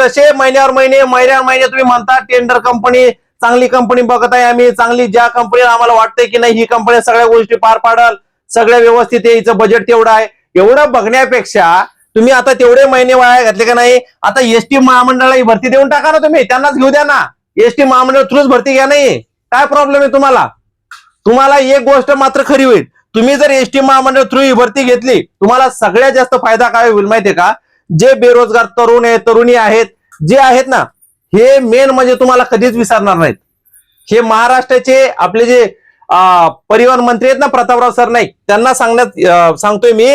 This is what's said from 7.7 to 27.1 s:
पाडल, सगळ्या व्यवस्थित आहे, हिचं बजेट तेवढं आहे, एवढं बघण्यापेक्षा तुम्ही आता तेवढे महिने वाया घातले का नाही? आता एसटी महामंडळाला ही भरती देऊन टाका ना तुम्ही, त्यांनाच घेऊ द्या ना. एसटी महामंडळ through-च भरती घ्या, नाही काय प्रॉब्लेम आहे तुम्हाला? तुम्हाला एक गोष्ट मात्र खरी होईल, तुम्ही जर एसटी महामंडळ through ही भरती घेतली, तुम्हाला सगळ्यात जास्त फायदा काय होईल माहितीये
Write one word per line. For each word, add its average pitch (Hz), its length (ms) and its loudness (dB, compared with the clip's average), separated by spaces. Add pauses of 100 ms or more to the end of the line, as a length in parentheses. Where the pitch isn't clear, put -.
पाडल, 233 360 0 (400)
सगळ्या 233 240 2
व्यवस्थित 233 460 2
आहे, 233 100 2
हिचं 226 220 -2
बजेट 214 320 0
तेवढं 226 220 2
आहे, 220 160 0 (280)
एवढं 254 380 2
बघण्यापेक्षा 220 920 -2 (300)
तुम्ही 233 180 2
आता 262 200 0
तेवढे 247 320 2
महिने 254 300 0
वाया 247 280 2
घातले 220 220 -2
का 233 100 0
नाही? 240 260 2 (220)
आता 208 180 -2
एसटी 233 380 -2
महामंडळाला 254 560 2
ही 254 80 0
भरती 226 260 -2
देऊन 269 200 2
टाका 285 240 -2
ना 320 60 0
तुम्ही, 302 260 0
त्यांनाच 262 300 -2
घेऊ 262 160 0
द्या 294 140 0
ना. 269 220 -2 (300)
एसटी 240 280 0
महामंडळ 262 360 0
through-च 269 260 0
भरती 262 260 0
घ्या, 262 140 0
नाही 269 340 0
काय - 460 -4
प्रॉब्लेम 285 360 0
आहे 269 100 0
तुम्हाला? 262 360 0 (800)
तुम्हाला 269 320 2
एक 269 200 2
गोष्ट 262 320 0
मात्र 269 360 0
खरी 269 180 2
होईल, 226 200 2 (300)
तुम्ही 247 220 0
जर 294 140 0
एसटी 269 300 -2
महामंडळ 269 400 0
through 262 220 -2
ही 269 100 2
भरती 247 300 -2
घेतली, 247 400 -2
तुम्हाला 247 480 -2
सगळ्यात 233 420 0
जास्त 262 220 -2
फायदा 233 340 0
काय 233 200 0
होईल 208 160 0
माहितीये 202 300 -2